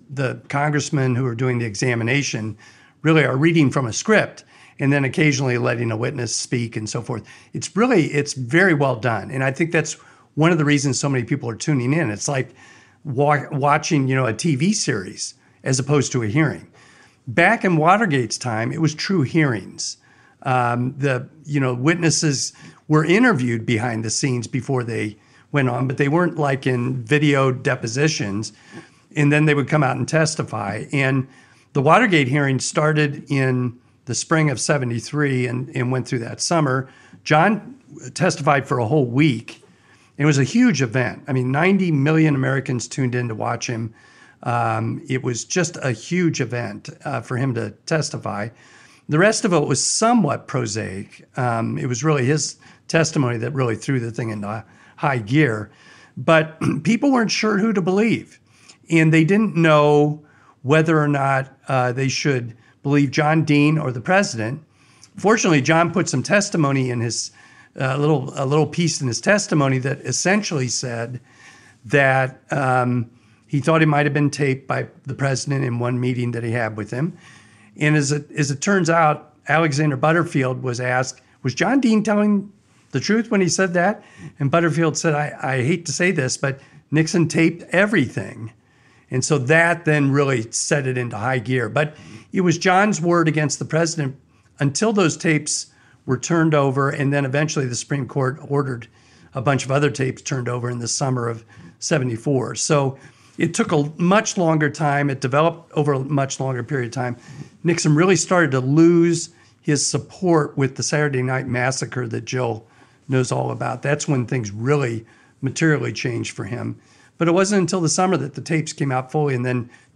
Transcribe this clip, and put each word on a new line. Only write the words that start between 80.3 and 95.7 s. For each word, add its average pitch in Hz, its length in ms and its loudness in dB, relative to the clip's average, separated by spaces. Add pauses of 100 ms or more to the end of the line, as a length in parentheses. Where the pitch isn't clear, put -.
was 123 180 -4
asked, 127 400 -2 (220)
"Was 127 100 -2
John 233 260 2
Dean 220 240 4
telling 208 480 0 (400)
the 135 80 -2
truth 226 300 0
when 196 120 2
he 180 60 2
said 185 280 0
that?" 190 280 0 (360)
And 139 120 0
Butterfield 165 460 2
said, 165 160 0
"I, 147 280 -4
I 135 200 -2
hate 170 240 0
to 139 80 -6
say 180 180 2
this, 131 240 -2
but 135 240 -4 (320)
Nixon 160 360 2
taped 165 420 0
everything." 117 840 -2 (600)
And 131 120 -2
so 151 140 2
that 165 480 2
then 147 260 2
really 135 400 0
set 143 360 -2
it 127 100 -2
into 120 180 -6
high 123 240 -2
gear. 120 300 -2
But 156 260 -2 (380)
it 190 80 0
was 170 160 2
John's 185 420 2
word 170 280 2
against 151 320 0
the 139 60 -8
president 160 520 -2 (420)
until 147 320 0
those 185 240 2
tapes - 520 -2 (400)